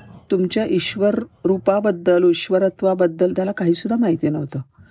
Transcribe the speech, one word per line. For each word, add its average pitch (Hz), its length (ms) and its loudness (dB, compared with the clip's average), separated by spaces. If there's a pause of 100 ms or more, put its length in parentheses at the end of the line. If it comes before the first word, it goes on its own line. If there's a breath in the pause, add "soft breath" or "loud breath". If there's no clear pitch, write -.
(320)
तुमच्या 185 340 0
ईश्वर 196 500 0 (300)
रूपाबद्दल, 180 840 2
ईश्वरत्वाबद्दल 185 1080 0
त्याला 190 160 -2
काहीसुद्धा 185 500 -2
माहिती 165 280 0
नव्हतं. 147 300 -6 (320 soft breath)